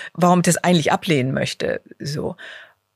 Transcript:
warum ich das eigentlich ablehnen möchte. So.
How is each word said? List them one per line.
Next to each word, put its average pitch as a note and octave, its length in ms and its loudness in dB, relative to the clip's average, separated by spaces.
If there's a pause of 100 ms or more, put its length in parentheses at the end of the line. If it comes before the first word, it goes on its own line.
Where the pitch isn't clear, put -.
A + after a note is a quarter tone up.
(120)
warum F3+ 280 4
ich E3+ 40 2
das F3 140 2
eigentlich F3 340 2
ablehnen C3+ 400 0
möchte. - 480 -4 (180)
So. - 380 -8 (600)